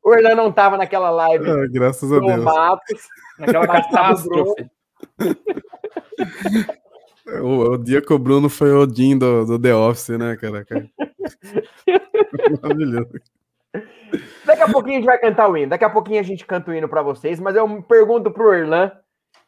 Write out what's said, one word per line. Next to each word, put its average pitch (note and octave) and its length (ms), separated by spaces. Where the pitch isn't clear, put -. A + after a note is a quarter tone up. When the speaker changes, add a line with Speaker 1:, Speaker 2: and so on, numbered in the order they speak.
Speaker 1:
O A3 100
Irlan A3+ 200
não A3 180
tava G3 240
naquela F#3 340
live E3 400
Speaker 2:
Ah, C#3 200
graças C3 420
a C#3+ 80
Speaker 1:
com B2+ 60
o - 20
Speaker 2:
Deus. A#2 160
Speaker 1:
Matos, F3 640
Speaker 3:
Naquela E3 280
Speaker 1:
mas E3+ 220
tava F#3 240
o - 20
Speaker 3:
catástrofe. F3 560
Speaker 1:
Bruno. F#3 160
Speaker 2:
O, B2 300
o B2+ 60
dia B2+ 240
que E3 100
o C#3+ 60
Bruno C#3 300
foi C#3+ 240
Odin C3+ 440
do, B2 300
do A#2 120
The A#2+ 160
Office, A2+ 360
né, A#2 260
cara? G#2+ 280
<laughs> - 2000
Maravilhoso. C3 480
Speaker 1:
Daqui D#4 180
a D#4 60
pouquinho C4 280
a - 20
gente A#3 80
vai B3 120
cantar A3 300
o E3+ 80
hino. C#3 140
Daqui F3 140
a G#3 60
pouquinho G#3 280
a G3+ 60
gente F#3 200
canta F3+ 260
o E3 40
hino D#3 140
pra D#3+ 140
vocês, D3 360
mas F#3+ 160
eu G#3+ 280
pergunto A3+ 480
pro G#3+ 220
Irlan, E3+ 380